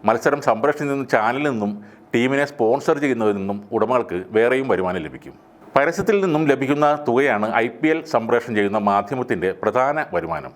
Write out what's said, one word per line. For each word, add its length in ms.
മത്സരം 360
സംപ്രേഷണം 460
ചെയ്യുന്ന 180
ചാനലിൽ 440
നിന്നും 360
ടീമിനെ 300
സ്പോൺസർ 520
ചെയ്യുന്നതിൽ 380
നിന്നും 360
ഉടമകൾക്ക് 600
വേറെയും 360
വരുമാനം 340
ലഭിക്കും. 320
പരസ്യത്തിൽ 480
നിന്നും 240
ലഭിക്കുന്ന 600
തുകയാണ് 480
ഐ 120
പി 200
എൽ 160
സംപ്രേഷണം 520
ചെയ്യുന്ന 220
മാധ്യമത്തിൻ്റെ 760
പ്രധാന 600
വരുമാനം. 420